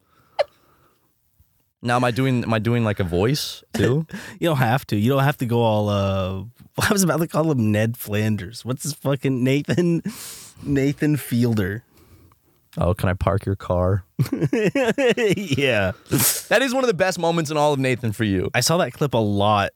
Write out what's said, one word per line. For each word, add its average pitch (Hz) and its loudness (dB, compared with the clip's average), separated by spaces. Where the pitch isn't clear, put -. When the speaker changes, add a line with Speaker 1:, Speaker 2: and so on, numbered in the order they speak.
Speaker 1:
Now, 120 -2
am 123 2
I 123 2
doing, 127 0
am 110 -2
I 110 2
doing, 117 2
like, 104 0
a 107 0
voice 98 -2
too? 147 2
Speaker 2:
<laughs> - -16
You 170 0
don't 151 0
have 127 0
to. 107 0
You 110 4
don't 135 2
have 147 2
to 131 -4
go 120 2
all, 107 2
uh, 98 0
<laughs> - -4
I - 2
was 202 2
about 151 2
to 165 -2
call 160 0
him 113 2
Ned 110 0
Flanders. 104 -4
What's 127 -6
his 143 -6
fucking, 135 -2
Nathan, 143 2
Nathan 143 0
Fielder. 117 0
Speaker 1:
Oh, 85 2
can - -4
I 90 0
park 92 -2
your 98 -2
car? 92 -2
Speaker 2:
<laughs> 139 -2
Yeah. 135 0
Speaker 1:
That 208 4
is 262 -2
one 262 0
of 247 0
the 226 2
best 185 0
moments 165 0
in 156 -2
all 147 2
of 139 -2
Nathan 127 0
For 107 -2
You. 95 0
Speaker 2:
I 117 2
saw 160 2
that 180 0
clip 143 -2
a 123 4
lot, 104 2